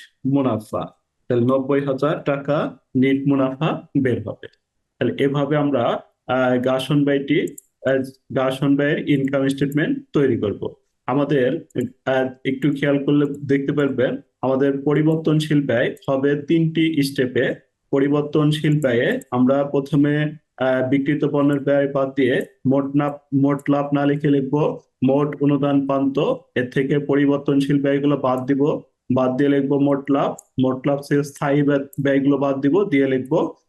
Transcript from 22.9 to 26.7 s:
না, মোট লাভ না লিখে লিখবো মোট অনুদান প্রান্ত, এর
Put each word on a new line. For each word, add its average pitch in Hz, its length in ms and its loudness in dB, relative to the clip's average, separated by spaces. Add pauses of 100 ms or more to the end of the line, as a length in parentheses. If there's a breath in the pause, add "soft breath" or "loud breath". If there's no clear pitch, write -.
না, 147 220 0 (160)
মোট 139 360 0
লাভ 143 240 0
না 143 120 0
লিখে 143 240 0
লিখবো 143 500 0 (240)
মোট 143 380 0
অনুদান 139 440 2
প্রান্ত, 135 320 0 (360)
এর 123 160 -2